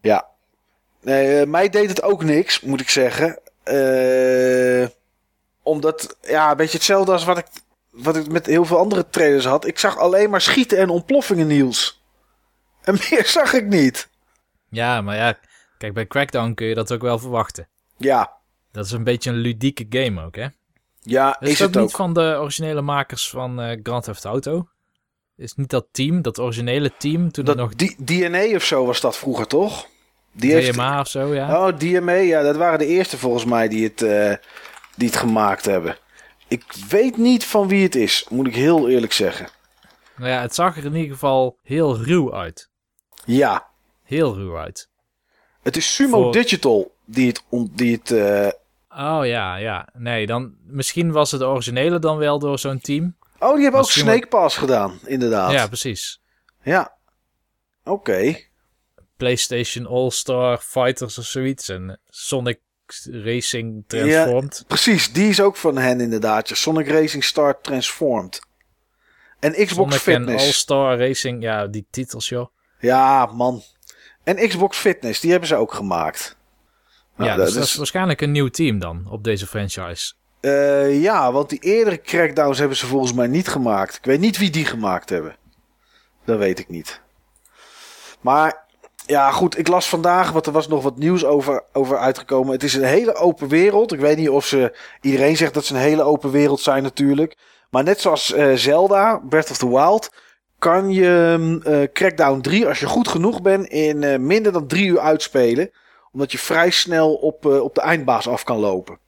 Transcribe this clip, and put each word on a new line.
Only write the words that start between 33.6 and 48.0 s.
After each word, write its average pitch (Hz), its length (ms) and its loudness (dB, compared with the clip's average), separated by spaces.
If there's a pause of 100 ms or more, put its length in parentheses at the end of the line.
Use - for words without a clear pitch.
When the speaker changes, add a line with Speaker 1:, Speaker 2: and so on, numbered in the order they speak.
Speaker 1:
die 110 160 -2
het, 110 180 -4
eh, 104 320 2 (640)
die 120 120 0
het - 100 -2
gemaakt 107 480 0
hebben. 87 320 -2 (500)
Ik 123 160 -6 (260)
weet 226 280 2
niet 240 280 4
van 202 220 0
wie 196 160 4
het 180 120 0
is, 110 340 0
moet 131 180 -2
ik 113 80 -4
heel 143 340 2
eerlijk 120 240 2
zeggen. 98 340 -2 (680)
Speaker 2:
Nou 127 160 -8
ja, 127 100 -2
het 123 140 -8
zag 175 220 0
er 143 80 -12
in 151 100 -6
ieder 160 160 -4
geval 131 520 0
heel 139 340 0
ruw 139 360 0
uit. 87 360 -10 (560)
Speaker 1:
Ja. 120 420 0 (360)
Speaker 2:
Heel 139 320 -2
ruw 92 220 -10
uit. 82 320 -14 (720)
Speaker 1:
Het - 160 -4
is - 180 -2
Sumo 247 260 4
Speaker 2:
Voor 123 100 2
Speaker 1:
Digital 139 640 0 (100)
die 123 220 0
het 117 220 -4
on-, 120 260 -4
die 120 200 0
het, - 160 -8